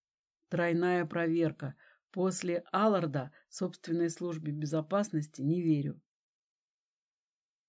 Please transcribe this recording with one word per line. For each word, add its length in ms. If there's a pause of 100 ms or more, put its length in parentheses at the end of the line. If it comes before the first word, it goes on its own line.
(480)
Тройная 560
проверка. 680 (360)
После 640
Алларда 600 (180)
собственной 580
службе 420
безопасности 920
не 180
верю. 400 (1700)